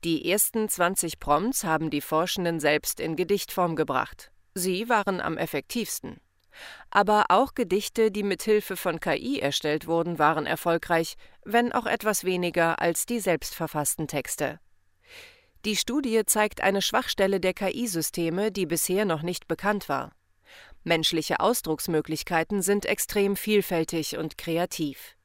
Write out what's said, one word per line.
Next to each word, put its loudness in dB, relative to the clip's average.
Die -2
ersten 0
zwanzig 0
Prompts 0
haben 0
die -2
Forschenden 0
selbst 0
in -4
Gedichtform 0
gebracht. -2
Sie -2
waren 2
am -4
effektivsten. -6
Aber 4
auch 6
Gedichte, 2
die -4
mit -2
Hilfe 2
von -2
K 0
I -2
erstellt 0
wurden, 0
waren 2
erfolgreich, 0
wenn 2
auch -2
etwas 0
weniger 2
als 0
die -2
selbstverfassten -2
Texte. -4
Die 0
Studie 2
zeigt 2
eine 2
Schwachstelle 2
der 2
K-I-Systeme, -2
die -2
bisher 0
noch 0
nicht -6
bekannt -2
war. -4
Menschliche 0
Ausdrucksmöglichkeiten 0
sind 2
extrem 0
vielfältig 0
und -6
kreativ. -4